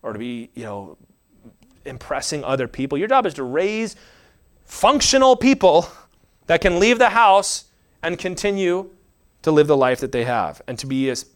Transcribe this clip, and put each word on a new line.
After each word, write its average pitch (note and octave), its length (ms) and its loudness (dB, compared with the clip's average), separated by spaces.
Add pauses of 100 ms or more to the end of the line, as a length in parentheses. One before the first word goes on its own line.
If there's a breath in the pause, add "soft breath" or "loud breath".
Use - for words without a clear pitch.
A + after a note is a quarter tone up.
or A#2 100 -8
to G#2 60 -10
be, A#2+ 340 -10
you A#2+ 100 -14
know, G2+ 340 -14 (840)
impressing C3+ 640 -8
other C3 220 -4
people. C3+ 300 -8
Your F#3+ 100 -6
job B3+ 180 2
is E3 80 -4
to C#3 100 -10
raise G3 540 -4 (640 soft breath)
functional C4 720 2
people F#3+ 540 2 (560 loud breath)
that E3 160 0
can F3 180 0
leave A3+ 200 4
the A#3+ 100 4
house G3+ 560 2 (380)
and F3 140 -6
continue F#3 720 -4 (520)
to D#3+ 100 0
live D3+ 160 6
the D3+ 80 4
life B2+ 240 2
that B2 120 -8
they A#2+ 120 -2
have, A2+ 440 -4
and B2+ 120 -10
to - 60 -12
be C3+ 240 -4
a B2 60 -4 (200)